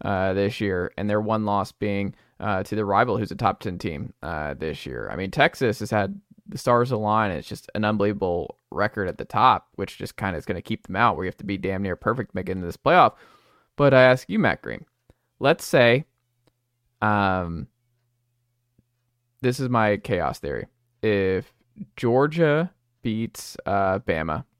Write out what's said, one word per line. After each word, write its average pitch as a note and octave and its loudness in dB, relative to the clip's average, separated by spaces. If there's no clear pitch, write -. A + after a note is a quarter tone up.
uh, F#2+ 0
this G2 0
year. F#2 -2
And G2+ -4
their G#2 2
one G#2+ -2
loss G2+ -2
being, G2+ -4
uh, G2 -2
to - -8
the G#2+ -2
rival G#2+ 2
who's G#2+ -4
a F#2+ -10
top G2 -2
ten F2+ -6
team, C#2 -8
uh, D2+ -6
this C#2+ -8
year. A#1 -8
I B1 -10
mean, F#2+ -6
Texas C3 0
has G#2+ -6
had G#2 -2
the - -12
stars B2 2
align, G#2+ 0
and D2+ -4
it's - -12
just - -14
an G#2+ -2
unbelievable G2+ 0
record G2+ -2
at D#2+ -8
the - -8
top, A2 2
which - -8
just - -12
kinda F#2+ -4
is - -10
gonna F#2 -4
keep - -8
them F#2 -8
out, G#2+ 4
where F#2 -2
you F2+ -4
have - -10
to - -16
be G2+ -2
damn F#2+ -2
near F#2 -2
perfect A#2 -2
to - -6
make F#2 -6
it F#2+ -2
into F#2 -6
this E2+ -8
playoff. D3 6
But C#3 6
I C3 10
ask B2+ 6
you, G#3+ -2
Matt A2+ 0
Green, - -12
let's - 2
say, B2 6
um, F#2+ 0
this B2 0
is C3 -2
my A2 2
chaos E2 -2
theory. C2+ -8
If G2 0
Georgia D3+ 2
beats, A2+ -6
uh, G2 0
Bama, D#2+ -4